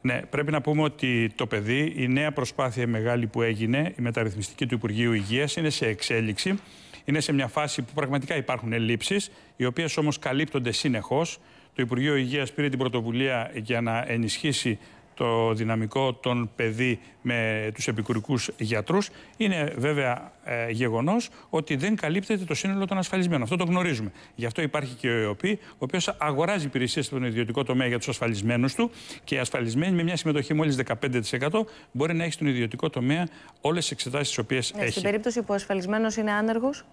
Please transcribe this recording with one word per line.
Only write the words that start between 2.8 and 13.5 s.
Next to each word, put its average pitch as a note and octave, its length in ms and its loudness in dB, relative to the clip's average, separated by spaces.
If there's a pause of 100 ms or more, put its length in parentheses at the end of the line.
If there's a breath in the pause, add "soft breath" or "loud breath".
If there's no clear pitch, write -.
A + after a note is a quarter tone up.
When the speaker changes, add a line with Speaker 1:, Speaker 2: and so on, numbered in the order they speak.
Speaker 1:
μεγάλη A#2 400 0
που A#2 160 -2
έγινε, A#2 560 2
η B2 40 -2
μεταρρυθμιστική A2+ 640 -2
του A#2+ 80 0
Υπουργείου A#2 380 2
Υγείας, A2+ 440 0
είναι D#3+ 140 0
σε C#3 160 0
εξέλιξη. A2+ 720 0 (460 loud breath)
Είναι D3+ 160 2
σε D3+ 120 0
μια C#3 140 2
φάση D3 360 -2
που A2+ 120 -8
πραγματικά C#3+ 420 -2
υπάρχουν B2 360 -2
ελλείψεις, A#2 580 0 (260 loud breath)
οι B2 80 0
οποίες C#3 320 0
όμως D3+ 220 2
καλύπτονται C3+ 540 0
συνεχώς. C3 680 0 (360 loud breath)
Το - 80 0
Υπουργείο B2+ 340 2
Υγείας C3 360 0
πήρε D3 160 0
την C3+ 100 0
πρωτοβουλία B2 760 0